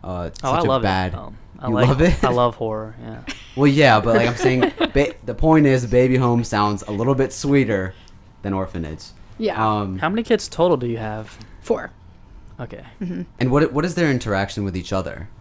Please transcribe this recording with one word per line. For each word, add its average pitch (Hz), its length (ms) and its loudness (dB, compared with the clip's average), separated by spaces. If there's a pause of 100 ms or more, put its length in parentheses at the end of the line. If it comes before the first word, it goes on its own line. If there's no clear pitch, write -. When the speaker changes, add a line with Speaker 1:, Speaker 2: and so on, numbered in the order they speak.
Speaker 1:
uh, 90 260 -8 (140)
Speaker 2:
Oh, 135 80 0
I 143 60 0
Speaker 1:
such 170 80 0
a - 20 0
Speaker 2:
love 131 160 2
Speaker 1:
bad 95 300 0
Speaker 2:
it, - 20 -8
though. - 180 -12 (260)
I - 80 -8
Speaker 1:
You 113 60 0
Speaker 2:
like, 107 140 4
Speaker 1:
love 139 140 4
it? 170 220 4
Speaker 2:
I 131 60 2
love 123 260 2
horror, 110 460 -6
yeah. 117 200 -14 (180)
Speaker 1:
<laughs> - 160 -18
Well, 143 120 4
yeah, 135 320 6
but, 113 160 2
like, 117 140 4
I'm 117 80 -4
saying, 131 340 2 (100)
Speaker 2:
<laughs> - 120 -2
Speaker 1:
ba-, 139 200 2 (120)
the 120 80 -6
point 156 320 4
is, 127 220 4
baby 127 280 4
home 120 300 2
sounds 104 420 -2
a 107 40 -8
little 117 240 0
bit 131 180 0
sweeter 110 600 0 (500)
than 98 100 -4
orphanage. 82 500 -6 (340)
Speaker 3:
Yeah. 220 180 -4 (260)
Speaker 1:
Um, 95 180 -6
Speaker 2:
How 156 100 -2
many 220 140 -4
kids 220 240 -2
total 165 300 2
do 123 100 -4
you 113 100 -4
have? 110 400 -10 (240)
Speaker 3:
Four. - 300 -4 (680)
Speaker 2:
Okay. - 240 -14 (180)
Speaker 3:
Mm-hmm. 175 220 -6 (160)
Speaker 1:
And 127 120 0
what, 143 220 2
what 151 120 0
is 170 100 -6
their 170 160 2
interaction 101 520 -2
with 92 140 -4
each 90 160 -6
other? 92 360 -6 (120)